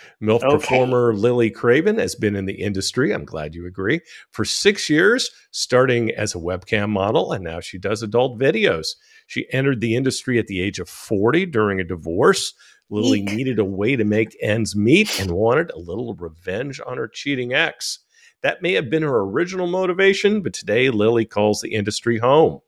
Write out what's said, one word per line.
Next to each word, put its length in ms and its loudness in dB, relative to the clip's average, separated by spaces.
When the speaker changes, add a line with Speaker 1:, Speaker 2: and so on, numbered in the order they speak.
Speaker 1:
milf 220 2
Speaker 2:
Okay. 140 4
Speaker 1:
performer 580 2
Lily 360 2
Craven 480 2
has 180 -2
been 180 0
in 120 -4
the 140 -8
industry, 520 -2
I'm 120 -6
glad 300 -8
you 120 -12
agree, 340 -2
for 120 -2
six 460 0
years, 400 2
starting 580 2
as 240 -4
a 40 -8
webcam 500 -2
model, 440 0
and 120 -6
now 160 -8
she 180 -12
does 240 -4
adult 380 0
videos. 560 0
She 240 -8
entered 280 0
the 140 0
industry 440 0
at 80 0
the 140 -4
age 200 -4
of 80 -10
forty 580 0
during 320 0
a 60 -2
divorce. 680 0
Lily 320 0
Speaker 2:
Eek. 60 -6
Speaker 1:
needed 320 -2
a 60 2
way 300 -2
to 100 0
make 360 0
ends 340 -2
meet 460 4
and 120 -2
wanted 380 2
a 80 -14
little 360 -8
revenge 720 -8
on 100 -8
her 120 -6
cheating 440 -6
ex. 480 -2
That 200 -2
may 100 0
have 180 0
been 120 0
her 180 2
original 460 -2
motivation, 760 2
but 120 -6
today 360 2
Lily 340 4
calls 360 0
the 140 -8
industry 440 -2
home. 500 4